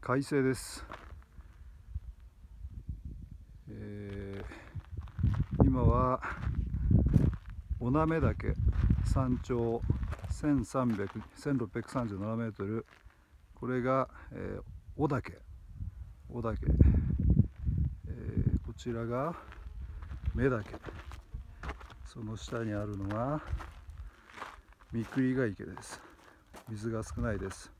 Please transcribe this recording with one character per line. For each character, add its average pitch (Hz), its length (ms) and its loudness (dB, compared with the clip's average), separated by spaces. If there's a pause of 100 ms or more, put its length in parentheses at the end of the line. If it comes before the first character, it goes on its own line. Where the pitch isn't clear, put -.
快 131 220 2
晴 139 200 2
で 131 120 4
す。 - 300 -10 (2750)
え 101 760 -8 (1160)
ー、 - 60 12
今 131 180 6
は 127 360 6 (1600)
お 123 120 2
な 156 140 6
め 160 140 2
岳 110 360 2 (500)
山 131 340 4
頂 117 420 0 (480)
千 143 360 0
三 127 240 0
百、 101 320 -2 (140)
千 143 220 0
六 117 160 -2
百 117 160 -4
三 123 180 -2
十 101 100 -4
七 107 180 -2
メ 117 100 -2
ー 110 60 -4
ト 104 140 -6
ル。 110 200 -2 (680)
こ - 140 -8
れ 127 140 0
が、 131 280 2 (220)
え 95 280 -6
ー、 - 40 -12 (380)
雄 151 60 4
岳、 139 320 -2 (920)
雄 120 80 -4
岳。 113 260 0 (1400)
え - 40 -6
ー、 - 540 0
こ 113 80 -8
ち - 180 -6
ら 117 140 -2
が 131 300 -2 (1000)
雌 123 140 6
岳。 110 260 -2 (1300)
そ - 160 -14
の 110 140 -6
下 117 280 -4
に 110 100 -2
あ 104 100 -2
る 104 140 -4
の 98 100 -4
が 123 320 0 (1500)
御 117 120 -2
栗 127 320 2
ヶ 131 100 4
池 101 200 -4
で - 180 -10
す。 - 180 -14 (680)
水 110 220 -4
が 110 140 -2
少 - 180 -6
な 117 120 2
い 101 40 -2
で 95 140 -4
す。 - 280 -16